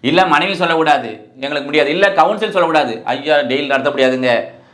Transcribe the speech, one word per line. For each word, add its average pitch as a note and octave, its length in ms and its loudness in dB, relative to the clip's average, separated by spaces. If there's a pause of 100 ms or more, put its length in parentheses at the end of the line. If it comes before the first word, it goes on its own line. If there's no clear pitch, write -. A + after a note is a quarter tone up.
இல்ல E3 260 2
மனைவி E3+ 280 0
சொல்லக்கூடாது, D#3+ 540 0 (260)
"எங்களுக்கு C#3 300 -6
முடியாது", D3 260 0
இல்ல F#3+ 220 2
கவுன்சில் G3+ 380 0
சொல்லக்கூடாது, D#3 540 0
"ஐயா C#3 320 0
டெய்லி C#3 300 -2
நடத்த C3+ 240 0
முடியாதுங்க, C3 400 0 (420)